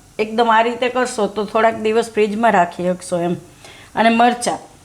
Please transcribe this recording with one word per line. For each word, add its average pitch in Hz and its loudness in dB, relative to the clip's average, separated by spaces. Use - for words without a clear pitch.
એકદમ 220 0
આ 220 6
રીતે 240 -2
કરશો 247 -2
તો 202 -6
થોડાક 220 0
દિવસ 220 0
ફ્રીજમાં 214 2
રાખી 175 0
શકશો 180 -4
એમ. 175 -2
અને 220 2
મરચાં, 233 0